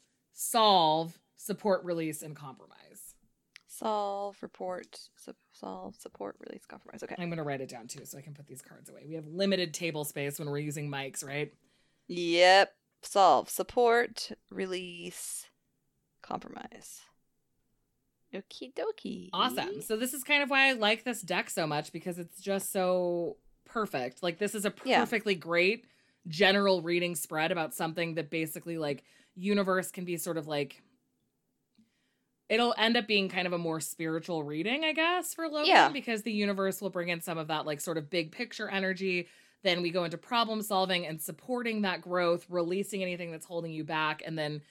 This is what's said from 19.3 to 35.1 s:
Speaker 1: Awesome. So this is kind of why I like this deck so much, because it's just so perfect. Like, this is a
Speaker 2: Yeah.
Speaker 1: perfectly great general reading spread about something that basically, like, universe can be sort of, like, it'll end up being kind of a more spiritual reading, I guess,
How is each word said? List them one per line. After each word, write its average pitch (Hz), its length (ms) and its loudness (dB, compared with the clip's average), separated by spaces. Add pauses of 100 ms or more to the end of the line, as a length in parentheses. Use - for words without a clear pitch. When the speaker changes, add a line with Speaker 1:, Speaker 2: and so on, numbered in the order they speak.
Speaker 1:
Awesome. 254 480 2
So 220 160 -2
this 247 160 -4
is 269 100 -8
kind 285 200 4
of 254 60 -2
why 269 200 6
I 269 40 4
like 220 300 2
this 233 180 -4
deck 185 280 -2
so 170 180 0
much, 151 240 -2
because 175 280 -6
it's 170 220 -14
just 196 300 -4
so 180 680 0 (280)
perfect. 143 580 -4
Like, 175 140 0
this 208 180 -2
is 196 100 -2
a 202 80 0 (120)
Speaker 2:
Yeah. 254 140 4
Speaker 1:
perfectly 208 360 0
great 170 500 2 (420)
general 190 540 6
reading 175 340 0
spread 160 360 -2
about 160 220 -2
something 165 420 -2
that 151 140 -4
basically, 165 480 -6
like, 143 260 -2 (320)
universe 185 560 2
can 180 140 -10
be 175 120 -4
sort 165 200 -4
of, 151 100 -4
like, 147 340 -4 (1700)
it'll 233 280 4
end 226 200 4
up 214 100 0
being 196 220 2
kind 180 180 -2
of 175 60 -2
a 175 40 0
more 165 220 -2
spiritual 160 640 -4
reading, 175 400 -2
I 311 100 0
guess, 330 400 0